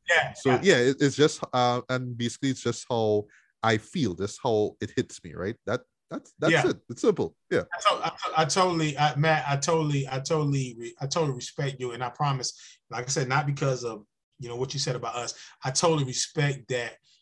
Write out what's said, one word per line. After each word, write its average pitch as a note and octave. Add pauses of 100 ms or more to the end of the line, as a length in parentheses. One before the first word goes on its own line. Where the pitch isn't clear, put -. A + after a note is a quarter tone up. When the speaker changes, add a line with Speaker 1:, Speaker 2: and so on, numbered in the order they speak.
Speaker 1:
yeah, D#3
Speaker 2:
So, -
Speaker 1:
yeah. A#2+
Speaker 2:
yeah, F3
it, C3+
it's C#3
just, D3 (100)
uh, B2
and B2+
basically A#2+
it's B2+
just -
how G#2+ (380)
I A2+
feel. A2+
That's G2+
how G#2+
it G#2
hits -
me, D#2
right? F2+ (100)
That A2+ (280)
that's, -
that's E3
Speaker 1:
Yeah. E3
Speaker 2:
it. - (120)
It's -
simple. D#3+ (160)
Yeah. G#3 (100)
Speaker 1:
I - (100)
to-, F3
I E3
to-, E3+
I D#3+
totally, D#3+
I, D3
Matt, D3+
I C#3
totally, D3
I C3
totally C#3
re-, A#2
I C3+
totally D3
respect C#3
you, B2
and A#2
I B2
promise, C3+ (360)
like A#2+
I C3+
said, C#3
not C#3
because C#3
of, A2 (340)
you A#2+
know, A#2+
what C3
you C#3+
said B2+
about A#2
us. A#2 (300)
I C3+
totally D3+
respect C3+
that A#2+ (280)